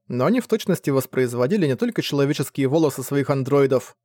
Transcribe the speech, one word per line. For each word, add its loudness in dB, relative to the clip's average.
но -2
они 2
в -4
точности -2
воспроизводили 0
не 0
только -2
человеческие -2
волосы 0
своих -2
андроидов, 0